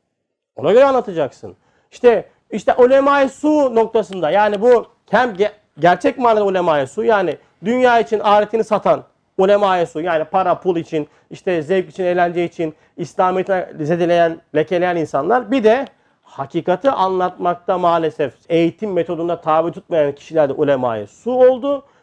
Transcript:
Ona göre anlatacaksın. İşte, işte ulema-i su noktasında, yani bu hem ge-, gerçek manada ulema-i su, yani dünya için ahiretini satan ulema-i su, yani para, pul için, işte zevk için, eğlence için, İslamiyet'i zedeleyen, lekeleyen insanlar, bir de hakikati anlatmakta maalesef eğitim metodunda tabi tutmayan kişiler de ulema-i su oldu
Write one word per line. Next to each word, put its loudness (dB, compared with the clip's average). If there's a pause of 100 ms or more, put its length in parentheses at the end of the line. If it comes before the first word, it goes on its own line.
(560)
Ona -2
göre 6
anlatacaksın. -4 (360)
İşte, 2 (220)
işte -2
ulema-i 2
su 0
noktasında, -2
yani 0
bu 4 (240)
hem 0
ge-, -2 (280)
gerçek 2
manada 2
ulema-i 0
su, -8
yani 0 (280)
dünya 2
için -2
ahiretini 2
satan 0 (340)
ulema-i 2
su, -8
yani -2
para, 0
pul -2
için, -6 (220)
işte -4
zevk -2
için, -8
eğlence 0
için, -6 (220)
İslamiyet'i -4
zedeleyen, 0 (140)
lekeleyen -2
insanlar, -2
bir -2
de 2 (420)
hakikati -4
anlatmakta -2
maalesef 0 (160)
eğitim -2
metodunda -4
tabi 0
tutmayan -2
kişiler -2
de -4
ulema-i -2
su -10
oldu 2 (180)